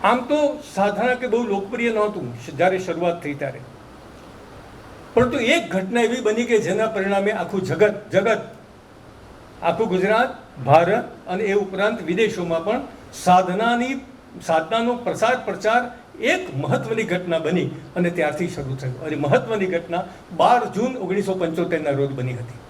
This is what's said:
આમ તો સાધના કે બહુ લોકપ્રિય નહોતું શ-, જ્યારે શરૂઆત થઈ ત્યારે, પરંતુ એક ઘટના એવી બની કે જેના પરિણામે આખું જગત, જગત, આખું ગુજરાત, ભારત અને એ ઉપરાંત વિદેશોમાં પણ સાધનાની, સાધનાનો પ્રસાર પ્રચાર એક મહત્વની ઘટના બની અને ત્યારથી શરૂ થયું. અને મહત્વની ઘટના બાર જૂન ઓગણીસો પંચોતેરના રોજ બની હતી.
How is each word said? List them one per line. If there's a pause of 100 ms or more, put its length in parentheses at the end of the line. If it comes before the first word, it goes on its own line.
આમ
તો (120)
સાધના
કે
બહુ
લોકપ્રિય
નહોતું (120)
શ-,
જ્યારે
શરૂઆત
થઈ
ત્યારે, (1500)
પરંતુ
એક
ઘટના
એવી
બની
કે
જેના
પરિણામે
આખું
જગત,
જગત, (1200)
આખું
ગુજરાત,
ભારત
અને
એ
ઉપરાંત
વિદેશોમાં
પણ (440)
સાધનાની, (460)
સાધનાનો
પ્રસાર
પ્રચાર (240)
એક
મહત્વની
ઘટના
બની (300)
અને
ત્યારથી
શરૂ
થયું.
અને
મહત્વની
ઘટના (320)
બાર
જૂન
ઓગણીસો
પંચોતેરના
રોજ
બની
હતી. (120)